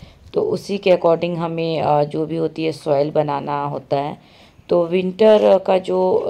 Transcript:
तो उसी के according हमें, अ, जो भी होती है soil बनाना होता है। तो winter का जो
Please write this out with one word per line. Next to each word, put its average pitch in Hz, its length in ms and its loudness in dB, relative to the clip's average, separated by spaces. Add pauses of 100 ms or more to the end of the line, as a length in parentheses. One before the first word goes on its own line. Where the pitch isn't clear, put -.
(340)
तो - 60 0
उसी - 380 -4
के 196 120 2
according 170 460 2
हमें, 165 440 -4
अ, 147 240 2
जो 151 220 -4
भी 156 100 -6
होती 160 280 -4
है 160 80 -2
soil 147 380 0
बनाना 143 540 -4
होता 143 360 -4
है। 147 180 -8 (500)
तो 175 180 2
winter 190 720 4
का 190 200 0
जो 185 520 0